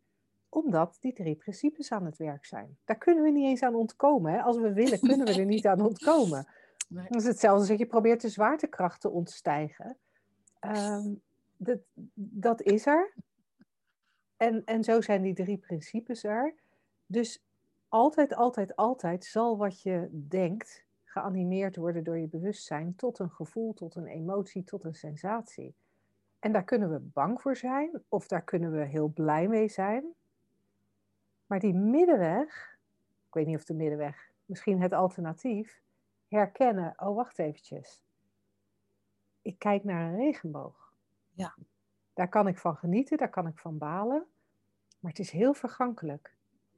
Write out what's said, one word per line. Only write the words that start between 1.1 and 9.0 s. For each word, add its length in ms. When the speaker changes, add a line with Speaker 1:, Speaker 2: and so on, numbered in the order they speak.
Speaker 1:
drie 220
principes 580
aan 120
het 120
werk 280
zijn. 400
Daar 140
kunnen 260
we 60
niet 160
eens 160
aan 120
ontkomen, 580
hè. 100
Als 160
we 140
willen, 280
kunnen 260
we 60
er 60
Speaker 2:
<laughs> 80
Nee. 0
Speaker 1:
niet 200
aan 140
ontkomen. 680
Speaker 2:
Nee. 200
Speaker 1:
Dat 120
is 60
hetzelfde 320
als 100
dat 100
je 80
probeert 340
de 80
zwaartekracht 720